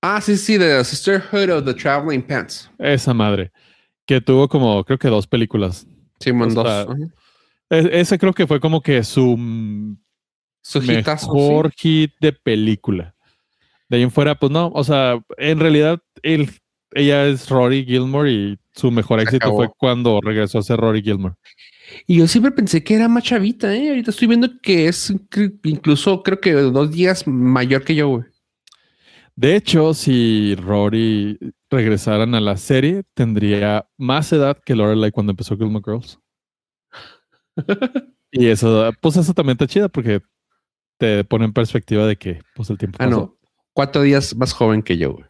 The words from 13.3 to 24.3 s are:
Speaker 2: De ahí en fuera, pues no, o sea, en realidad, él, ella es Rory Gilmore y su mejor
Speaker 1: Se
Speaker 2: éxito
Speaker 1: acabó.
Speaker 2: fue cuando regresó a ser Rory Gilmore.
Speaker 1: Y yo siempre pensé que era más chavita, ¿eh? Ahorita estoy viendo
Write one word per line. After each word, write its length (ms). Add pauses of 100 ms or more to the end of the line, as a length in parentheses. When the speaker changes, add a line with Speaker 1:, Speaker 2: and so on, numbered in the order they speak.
Speaker 2:
De 80
ahí 60
en 80
fuera, 240
pues 160
no, 220
o 100
sea, 400 (140)
en 220
realidad, 400 (220)
él, 280 (420)
ella 360
es 220
Rory 360
Gilmore 460
y 280 (140)
su 180
mejor 280
Speaker 1:
Se 60
Speaker 2:
éxito 220
Speaker 1:
acabó. 100
Speaker 2:
fue 200
cuando 440
regresó 380
a 40
ser 160
Rory 220
Gilmore. 340 (720)
Speaker 1:
Y 100
yo 100
siempre 240
pensé 320
que 120
era 120
más 180
chavita, 500
¿eh? 140
Ahorita 220
estoy 160
viendo 220 (120)